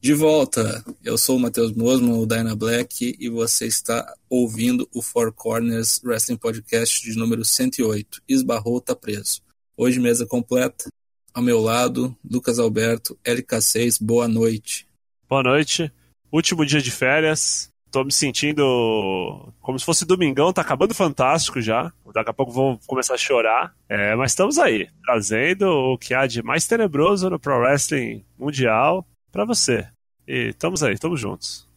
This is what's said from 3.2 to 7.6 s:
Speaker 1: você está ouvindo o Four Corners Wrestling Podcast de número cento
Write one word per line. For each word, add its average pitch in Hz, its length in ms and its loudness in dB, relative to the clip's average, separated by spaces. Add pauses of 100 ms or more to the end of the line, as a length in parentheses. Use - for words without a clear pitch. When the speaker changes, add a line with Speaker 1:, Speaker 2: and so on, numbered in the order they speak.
Speaker 1:
você 117 380 -2
está - 480 -4 (160)
ouvindo 120 640 0
o 120 80 -4
Four 117 300 -2
Corners 113 720 -2
Wrestling 120 320 -2
Podcast 113 680 -2
de 113 140 -6
número 113 280 -2
cento 180 340 0